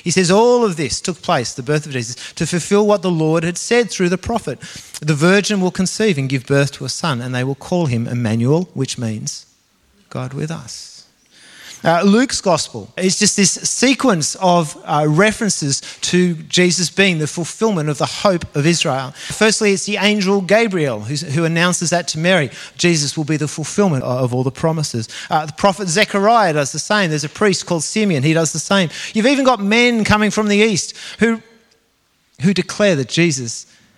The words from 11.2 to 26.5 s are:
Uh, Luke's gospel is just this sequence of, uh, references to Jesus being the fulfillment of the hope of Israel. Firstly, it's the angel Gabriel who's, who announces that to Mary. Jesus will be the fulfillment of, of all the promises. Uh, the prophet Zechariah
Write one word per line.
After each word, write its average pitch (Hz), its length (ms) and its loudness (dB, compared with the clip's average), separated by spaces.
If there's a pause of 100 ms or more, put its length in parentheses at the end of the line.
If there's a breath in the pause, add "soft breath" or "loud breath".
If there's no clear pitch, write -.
Uh, 170 180 4
Luke's 220 380 2
gospel 143 560 -2
is 185 240 0
just 208 160 2
this 202 160 2
sequence 226 880 0
of, 175 440 2
uh, 151 240 0
references 180 720 0 (200 loud breath)
to 180 340 2
Jesus 170 560 0
being 190 280 2
the 151 100 -2
fulfillment 175 600 -2
of 147 100 -2
the 156 80 0 (180)
hope 185 200 2 (120)
of 143 100 2
Israel. 135 460 0
Firstly, 214 600 0
it's 185 100 -4
the 202 140 -4
angel 202 420 2
Gabriel 180 600 0
who's, 135 180 -6
who 160 240 -2
announces 170 460 0
that 175 180 0
to 156 100 -6
Mary. 165 320 2 (260 loud breath)
Jesus 160 400 0
will 160 60 -2
be 156 140 -2
the 147 100 -2
fulfillment 156 560 0
of, 127 220 -2
of 120 100 0
all 127 80 0
the 131 80 -2
promises. 156 580 -2 (220 loud breath)
Uh, 160 160 0
the 151 60 -10
prophet 202 340 0
Zechariah 202 680 2